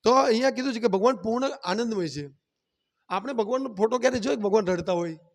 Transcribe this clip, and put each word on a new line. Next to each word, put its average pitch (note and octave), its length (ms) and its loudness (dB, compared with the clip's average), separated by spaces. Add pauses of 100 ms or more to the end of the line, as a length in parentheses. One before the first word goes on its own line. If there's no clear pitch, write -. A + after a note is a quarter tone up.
તો A3 80 4
અહીંયા C4 400 4
કીધું B3+ 220 -4
છે A3+ 60 -6
કે A#3 80 0
ભગવાન G#3 280 2
પૂર્ણ A3+ 320 -2 (160)
આનંદમય G3+ 440 -2
છે. C#3+ 220 -10 (800)
આપણે G3+ 240 -4
ભગવાનનો A#3+ 400 -2
ફોટો A3 260 0
ક્યારે B3+ 200 2
જોયો C4 160 0
કે A3 60 -8
ભગવાન G3+ 240 2
રડતા F3+ 280 0
હોય? E3+ 260 -4 (160)